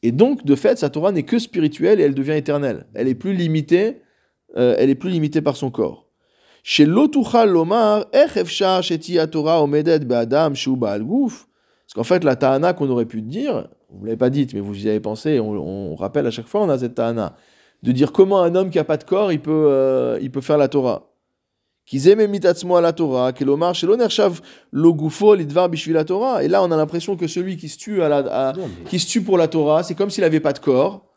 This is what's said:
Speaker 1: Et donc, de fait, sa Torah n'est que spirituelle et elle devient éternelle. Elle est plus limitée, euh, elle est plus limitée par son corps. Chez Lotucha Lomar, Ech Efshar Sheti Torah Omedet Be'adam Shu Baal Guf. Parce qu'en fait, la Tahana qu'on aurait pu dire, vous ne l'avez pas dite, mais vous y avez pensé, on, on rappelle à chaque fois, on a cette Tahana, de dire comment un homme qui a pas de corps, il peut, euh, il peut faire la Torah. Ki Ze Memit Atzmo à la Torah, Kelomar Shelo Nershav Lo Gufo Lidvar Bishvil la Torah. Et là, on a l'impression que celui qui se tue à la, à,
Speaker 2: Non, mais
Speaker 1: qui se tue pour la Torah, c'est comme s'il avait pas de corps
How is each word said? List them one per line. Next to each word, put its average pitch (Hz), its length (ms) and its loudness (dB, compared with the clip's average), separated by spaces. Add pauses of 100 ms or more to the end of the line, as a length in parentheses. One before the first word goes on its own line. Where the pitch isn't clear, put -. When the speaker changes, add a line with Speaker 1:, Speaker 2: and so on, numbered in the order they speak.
Speaker 1:
Et 117 100 0
donc, 233 320 0
de 139 100 4
fait, - 240 0
sa 147 120 -2
Torah 160 220 -2
n'est 165 120 -2
que 233 140 -2
spirituelle 175 600 0
et 160 40 4
elle 143 100 2
devient 135 180 -4
éternelle. 143 600 -2
Elle 123 140 -2
est 131 60 0
plus 185 180 -6
limitée, 170 680 0 (540)
euh, 123 220 4
elle 135 120 4
est 139 40 4
plus 135 160 -8
limitée 156 300 0
par 143 160 -2
son 135 140 -6
corps. 107 360 -6 (560)
Chez - 220 4
Lotucha 240 640 2
Lomar, 208 640 2
Ech 285 240 4
Efshar 185 460 0
Sheti 170 360 -4 (120)
Torah 160 320 0
Omedet 151 380 2
Be'adam 131 540 0
Shu 131 220 -4
Baal 104 280 -4
Guf. 233 420 -4 (400)
Parce - 80 -20
qu'en 117 100 -4
fait, 180 200 2
la 131 120 2
Tahana 139 380 0
qu'on 147 160 -4
aurait 120 160 0
pu 110 160 -10
dire, 175 460 -6 (220)
vous 95 120 -20
ne 104 40 -10
l'avez 113 100 -4
pas 127 140 2
dite, 135 240 -2
mais 104 60 -6
vous 101 240 -8
y 107 40 0
avez 107 120 0
pensé, 120 400 -2
on, 107 120 -4
on 92 420 -8
rappelle 135 320 -4
à 117 40 -2
chaque 113 180 -12
fois, 208 140 -2
on 196 60 0
a 139 100 0
cette 120 180 -6
Tahana, 113 400 -4 (460)
de 123 100 0
dire 135 200 2
comment 190 300 4
un 170 120 2
homme 185 160 0
qui 170 80 0
a 156 60 0
pas 151 120 -2
de 156 80 -8
corps, 190 280 0
il 151 80 -2
peut, 151 280 0
euh, 131 520 2
il 131 100 -8
peut 135 100 -6
faire 151 180 0
la 139 100 2
Torah. 127 400 -2 (760)
Ki 135 160 -6
Ze 185 160 6
Memit 202 280 0
Atzmo 175 300 0
à 175 60 6
la 170 120 2
Torah, 131 400 -2
Kelomar 143 400 0
Shelo 175 240 0
Nershav 208 440 0 (320)
Lo 165 200 4
Gufo 160 440 4
Lidvar 170 320 0
Bishvil 160 260 -4
la 156 100 2
Torah. 202 380 -2
Et 151 60 0
là, 190 160 2
on 175 80 0
a 160 40 0
l'impression 165 400 -2
que 170 120 -4
celui 180 280 -6
qui 156 120 -14
se - 100 -16
tue 208 240 -4
à 156 60 2
la, 147 80 2 (320)
à, 135 60 -4
Speaker 2:
Non, 185 80 -10
mais 120 280 -12
Speaker 1:
qui 180 80 -2
se - 100 -2
tue 233 120 0
pour 190 180 2
la 165 80 4
Torah, 156 380 2
c'est 170 100 -8
comme 202 160 -2
s'il 196 140 -2
avait 156 160 4
pas 151 120 0
de 143 60 -6
corps 151 460 0 (120)